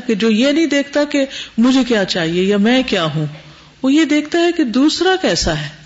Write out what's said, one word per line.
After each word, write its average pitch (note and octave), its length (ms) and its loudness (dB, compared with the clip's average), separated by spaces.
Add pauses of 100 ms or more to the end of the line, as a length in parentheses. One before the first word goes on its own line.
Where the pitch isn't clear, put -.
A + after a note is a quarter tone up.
کہ A3+ 80 0
جو A3 160 0
یہ B3 200 2
نہیں D#4+ 180 2
دیکھتا C#4+ 360 -2
کہ C#4+ 200 -2 (320)
مجھے B3+ 300 4
کیا A3 200 0
چاہیے E3+ 360 -2
یا G3+ 160 2
میں A#3+ 280 2
کیا F#3 180 -2
ہوں، D3+ 200 -2 (580)
وہ C4+ 100 2
یہ D#4 140 4
دیکھتا D4+ 320 0
ہے E4+ 120 2
کہ E4+ 120 -2 (100)
دوسرا D#4 480 2
کیسا E3+ 380 -2
ہے، D3 100 -8 (160)